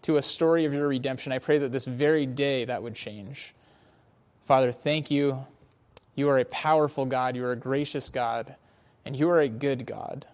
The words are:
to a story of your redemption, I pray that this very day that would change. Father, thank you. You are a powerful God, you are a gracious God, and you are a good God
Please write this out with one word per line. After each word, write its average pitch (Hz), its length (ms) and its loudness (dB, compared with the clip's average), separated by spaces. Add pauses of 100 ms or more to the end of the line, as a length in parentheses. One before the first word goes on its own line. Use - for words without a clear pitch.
to 156 160 2
a 143 40 4
story 165 440 2
of 143 80 0
your 147 140 0
redemption, 131 440 -4
I 131 80 -2
pray 151 200 2
that 135 120 -2
this 127 140 -4
very 143 400 2
day 131 400 0
that 117 180 -4
would 117 120 -10
change. 107 580 -14 (880)
Father, 131 280 4
thank 147 380 -2
you. 143 360 0 (680)
You 143 140 0
are 135 100 6
a 120 60 2
powerful 151 600 2
God, 127 300 -2
you 123 100 -4
are 123 80 0
a 120 40 -4
gracious 135 520 -4
God, 117 460 -4 (500)
and 143 100 -8
you 156 140 2
are 170 100 6
a 147 80 6
good 123 380 -2
God - 480 -10